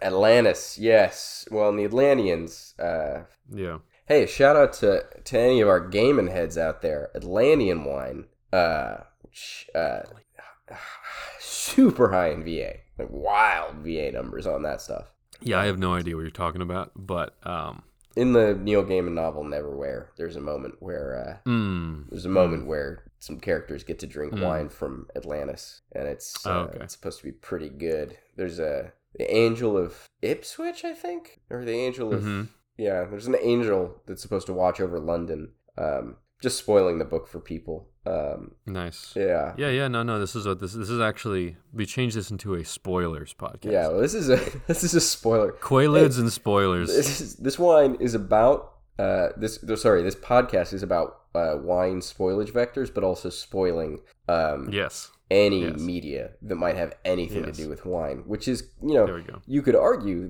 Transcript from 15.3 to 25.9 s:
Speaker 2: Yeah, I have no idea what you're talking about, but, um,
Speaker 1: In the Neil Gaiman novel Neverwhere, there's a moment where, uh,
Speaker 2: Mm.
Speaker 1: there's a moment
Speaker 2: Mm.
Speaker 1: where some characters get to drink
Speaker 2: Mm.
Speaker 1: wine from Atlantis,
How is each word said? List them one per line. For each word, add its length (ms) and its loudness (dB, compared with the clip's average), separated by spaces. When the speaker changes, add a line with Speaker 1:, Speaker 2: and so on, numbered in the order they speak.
Speaker 2:
Yeah, 180 0
I 60 2
have 140 0
no 140 0
idea 220 -4
what 60 -8
you're 100 -8
talking 300 -6
about, 340 -6
but, 400 -8
um, 380 -10
Speaker 1:
In 180 2
the 200 6
Neil 320 2
Gaiman 280 -2
novel 300 -4
Neverwhere, 760 -8
there's 180 -10
a 60 -12
moment 380 -8
where, 680 -8
uh, 40 -2
Speaker 2:
Mm. 600 -2
Speaker 1:
there's 160 -10
a 40 -4
moment 340 2
Speaker 2:
Mm. 40 -10
Speaker 1:
where 360 -6
some 200 -14
characters 440 -4
get 160 -8
to 80 -12
drink 260 -10
Speaker 2:
Mm. 100 -4
Speaker 1:
wine 260 -2
from 460 -10
Atlantis, 680 -10